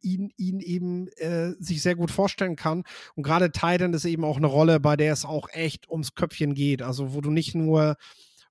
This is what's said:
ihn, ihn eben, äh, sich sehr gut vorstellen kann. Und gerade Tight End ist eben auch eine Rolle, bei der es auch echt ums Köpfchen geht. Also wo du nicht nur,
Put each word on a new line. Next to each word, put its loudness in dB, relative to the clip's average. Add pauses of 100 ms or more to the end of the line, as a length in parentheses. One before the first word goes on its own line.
ihn, -4
ihn -4
eben, -4 (100)
äh, -2
sich -6
sehr 2
gut -2
vorstellen -2
kann. -2 (300)
Und -6
gerade 2
Tight 2
End 2
ist -2
eben -2
auch 0
eine 2
Rolle, 6
bei 4
der 4
es -4
auch -6
echt -6
ums -6
Köpfchen -2
geht. 0
Also -6
wo -4
du -4
nicht -2
nur, 2 (540)